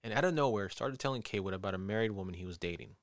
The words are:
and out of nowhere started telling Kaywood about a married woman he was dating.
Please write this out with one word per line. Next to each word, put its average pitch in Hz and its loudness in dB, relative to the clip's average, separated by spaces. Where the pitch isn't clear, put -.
and 113 -4
out 131 4
of 180 6
nowhere 113 4
started 135 -4
telling 131 0
Kaywood 95 -2
about 95 -2
a 92 -2
married 107 2
woman 92 -4
he 90 -8
was 87 -8
dating. - -4